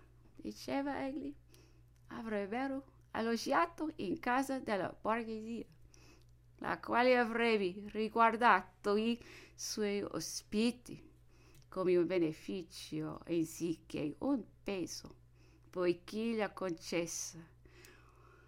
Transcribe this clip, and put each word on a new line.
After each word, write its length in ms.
diceva 720
egli, 260
avrebbero 760
alloggiato 840
in 220
casa 400
della 420
borghesia, 640
la 220
quale 360
avrebbe 580
riguardato 1040
i 260
suoi 480
ospiti 1080
come 280
un 100
beneficio 1200
anziché 920
un 260
peso, 540
poiché 640
la 160
concessa 840